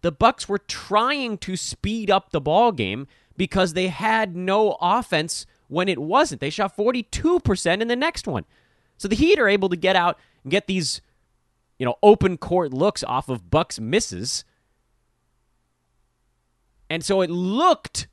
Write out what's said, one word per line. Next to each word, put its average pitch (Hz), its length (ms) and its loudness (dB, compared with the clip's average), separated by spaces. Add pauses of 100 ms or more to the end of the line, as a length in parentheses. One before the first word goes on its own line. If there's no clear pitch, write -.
The 170 100 0
Bucks - 380 0
were 202 80 -2
trying 233 800 -2
to 185 160 -6
speed 208 540 -6
up 190 220 2
the 156 100 -2
ball 190 300 2
game 117 340 -6 (320)
because 185 360 0
they 180 160 -2
had 214 460 -2
no 190 460 2
offense 175 640 -2 (220)
when 180 200 -2
it 170 120 -2
wasn't. 180 420 0
They 139 80 -4
shot 196 260 -4
forty-two 254 680 0
percent 190 420 0
in 233 40 -2
the 240 80 0
next 294 320 -4
one. 123 180 -4 (520)
So 202 100 -8
the 208 80 2
Heat 339 220 4
are 240 100 2
able 196 220 2
to 180 60 0
get 185 200 0
out 175 220 2 (240)
and - 80 -12
get 190 160 0
these, 185 360 -4 (760)
you 127 80 -4
know, 123 160 -2
open 190 360 6
court 170 360 -2
looks 175 300 0
off 127 260 -4
of 98 220 -6
Bucks 156 280 0
misses. 113 640 -4 (2500)
And 160 160 -4
so 190 160 2
it 175 80 0
looked 202 840 0